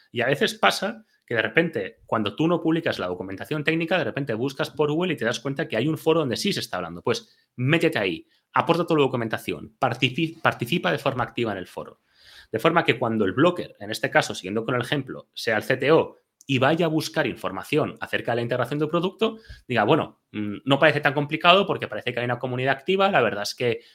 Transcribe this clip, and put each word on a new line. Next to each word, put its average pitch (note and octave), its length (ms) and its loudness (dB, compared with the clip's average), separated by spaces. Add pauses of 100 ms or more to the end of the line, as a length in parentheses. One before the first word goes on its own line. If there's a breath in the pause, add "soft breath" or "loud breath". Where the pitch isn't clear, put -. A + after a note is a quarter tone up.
(100)
Y A#2 120 -2
a A#2 40 0
veces C#3+ 280 2
pasa G3 500 0 (220 soft breath)
que - 80 -4
de A2 80 2
repente, A2 640 0
cuando A2 280 -2
tú D#3 140 2
no E3+ 140 0
publicas D#3+ 360 0
la F#2 100 -4
documentación F#2+ 540 -6
técnica, E3 360 0
de D3+ 60 0
repente C#3 280 -4
buscas C#3 380 -4
por D3 200 0
Google E3+ 240 0
y - 20 -8
te - 100 -4
das B2 140 -2
cuenta C#3 280 -4
que A2+ 80 -4
hay A#2+ 120 0
un D#3 100 -2
foro D#3+ 220 2
donde B2+ 160 0
sí G3+ 160 0
se - 80 -2
está - 180 -6
hablando. E2+ 240 -8
Pues - 320 -2 (220 soft breath)
métete D#3 420 2
ahí, F#2 280 -2 (260)
aporta E3 340 2
tu E3+ 80 2
documentación, A#2 840 -2
partici-, C3 640 -2
participa E3 520 0
de C#3+ 60 -2
forma B2+ 260 -2
activa A2+ 280 -4
en F#2+ 60 -6
el F2+ 80 -10
foro. - 340 -14 (500 loud breath)
De A2+ 80 -2
forma E3 260 4
que B2 140 2
cuando A2+ 260 0
el F#2+ 80 0
blocker, E3+ 480 2
en G2+ 100 -10
este B2+ 200 -4
caso, C#3+ 240 0
siguiendo G#2 300 -4
con B2+ 100 -2
el A#2+ 80 0
ejemplo, B2 520 -6
sea A2 220 -2
el G#2 60 -2
C C3 140 0
T B2+ 140 2
O D3 280 4 (260)
y C3+ 140 0
vaya D#3+ 280 4
a - 20 2
buscar D#3 380 -2
información F#2+ 760 -4
acerca G#2+ 320 -4
de A#2 40 0
la A#2+ 60 -2
integración B2 360 -2
de D#3 80 0
un - 40 -4
producto, G3 480 -2 (280 loud breath)
diga, A2+ 180 2
"Bueno, C3+ 380 2 (100)
mm, G#2 320 -6
no C#3 140 4
parece D3 220 4
tan D3 140 2
complicado D#3 520 4
porque B2 200 -2
parece G#2+ 260 -6
que A#2 60 -4
hay A#2+ 60 -2
una B2 160 -2
comunidad B2+ 340 -2
activa, F#3+ 360 2
la D#3+ 120 4
verdad G#2 220 0
es - 100 -8
que A#2 260 -2 (140 loud breath)